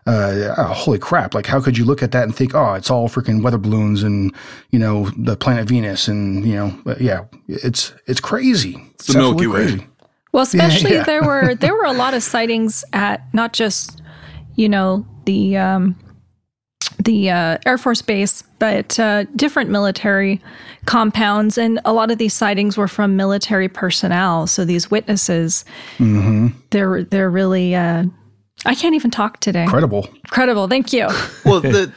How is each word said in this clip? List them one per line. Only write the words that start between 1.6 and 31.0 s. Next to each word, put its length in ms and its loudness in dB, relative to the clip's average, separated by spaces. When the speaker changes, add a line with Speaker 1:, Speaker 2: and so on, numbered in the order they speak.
Speaker 1:
could 160 2
you 80 2
look 160 2
at 100 -2
that 120 2
and 120 -4
think, 180 -2
"Oh, 200 2
it's 160 -6
all 180 0
freaking 340 0
weather 140 2
balloons 460 0
and, 320 0
you 60 2
know, 380 0
the 180 -2
planet 320 0
Venus," 420 0
and, 380 -2
you 100 0
know, 280 -4
uh, 160 -6
yeah, 240 0
it's, 460 -4
it's 140 -4
crazy. 560 0
Speaker 2:
It's 100 -12
the 60 0
Speaker 1:
It's 20 4
Speaker 2:
Milky 300 0
Speaker 1:
absolutely 20 2
Speaker 2:
Way. 180 0
Speaker 1:
crazy. 220 -2
Speaker 3:
Well, 200 2
Speaker 1:
Yeah, 140 4
Speaker 3:
especially 300 4
Speaker 1:
yeah. 80 0
Speaker 3:
there 180 0
were, 320 2
Speaker 1:
<laughs> 40 -6
Speaker 3:
there 160 2
were 120 0
a 80 0
lot 180 0
of 100 -2
sightings 680 -2
at 300 -2
not 220 -2
just, 480 -4
you 120 2
know, 380 0
the, 320 0
um, 420 0
the, 280 2
uh, 360 0
Air 120 2
Force 220 0
Base, 440 -2
but, 400 0
uh, 240 2
different 360 0
military 680 0
compounds. 760 2
And 260 0
a 80 2
lot 200 2
of 60 -2
these 140 0
sightings 440 0
were 100 2
from 300 0
military 520 0
personnel. 800 0
So 180 -2
these 240 0
witnesses, 760 0
Speaker 1:
Mm-hmm. 580 2
Speaker 3:
they're, 320 0
they're 260 0
really, 460 2
uh, 300 0
I 120 4
can't 180 2
even 160 0
talk 300 -4
today. 280 0
Speaker 1:
Credible. 400 2
Speaker 3:
Credible. 380 2
Thank 240 0
you. 160 0